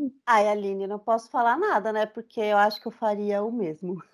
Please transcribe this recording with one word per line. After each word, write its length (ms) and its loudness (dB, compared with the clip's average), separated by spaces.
Ai, 220 4
Aline, 400 -2
não 100 -6
posso 320 -2
falar 280 2
nada, 340 0
né? 140 0
Porque 340 -10
eu 180 2
acho 240 4
que 60 -10
eu 40 -8
faria 520 -2
o 80 -4
mesmo. 500 -6